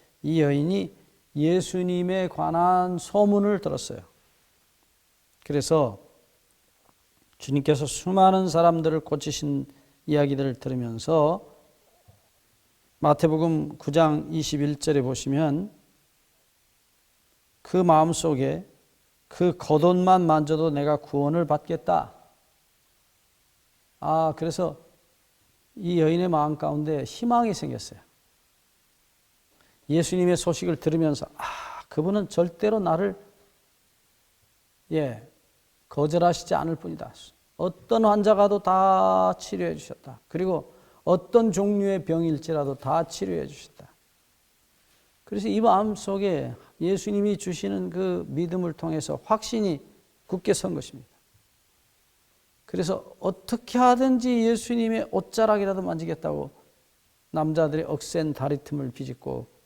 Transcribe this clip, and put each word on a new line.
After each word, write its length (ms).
이 180
여인이 580
예수님에 920
관한 720
소문을 640
들었어요. 400
그래서 540
주님께서 480
수많은 640
사람들을 500
고치신 640
이야기들을 500
들으면서 920
마태복음 800
구 140
장 380
이십일 500
절에 220
보시면 720
그 160
마음속에 880
"그 300
겉옷만 720
만져도 420
내가 280
구원을 500
받겠다." 680
아, 340
그래서 420
이 260
여인의 260
마음 300
가운데 480
희망이 480
생겼어요. 480
예수님의 480
소식을 400
들으면서, 480
"아, 80
그분은 400
절대로 500
나를, 380
예, 340
거절하시지 640
않을 220
뿐이다. 360
어떤 480
환자 280
가도 300
다 720
치료해 380
주셨다. 540
그리고 440
어떤 480
종류의 540
병일지라도 720
다 300
치료해 420
주셨다." 440
그래서 240
이 100
마음 360
속에 600
예수님이 580
주시는 520
그 400
믿음을 420
통해서 540
확신이 560
굳게 280
선 200
것입니다. 360
그래서 560
어떻게 580
하든지 680
예수님의 640
옷자락이라도 720
만지겠다고 720
남자들의 540
억센 460
다리 320
틈을 280
비집고 600